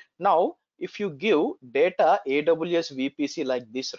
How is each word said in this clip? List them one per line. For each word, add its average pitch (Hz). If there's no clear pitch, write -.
Now, 190
if -
you 202
give 165
data 170
A 139
W 165
S 165
V 135
P 147
C 139
like 123
this, 131